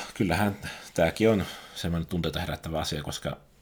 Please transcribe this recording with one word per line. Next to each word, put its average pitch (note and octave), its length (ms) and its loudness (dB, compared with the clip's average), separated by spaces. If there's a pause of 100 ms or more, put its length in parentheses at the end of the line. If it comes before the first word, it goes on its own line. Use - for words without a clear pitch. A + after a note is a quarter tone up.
(140)
kyllähän G2+ 440 2 (360)
tääkin F2 360 6
on G2+ 140 6 (320)
semmoinen E2+ 340 -2
tunteita E2 300 -2
herättävä D#2+ 400 -4
asia, D2+ 240 -4
koska - 340 -6 (240)